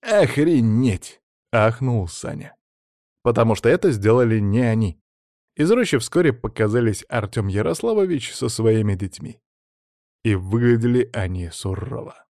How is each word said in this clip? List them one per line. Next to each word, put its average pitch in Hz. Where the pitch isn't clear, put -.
«Охренеть!» 131
ахнул 113
Саня. -
«Потому 117
что 113
это 180
сделали 113
не 101
они». 110
Из 156
рощи 226
вскоре 156
показались 110
Артем 113
Ярославович 175
со 123
своими 110
детьми. 92
И 107
выглядели 120
они 90
сурово. 113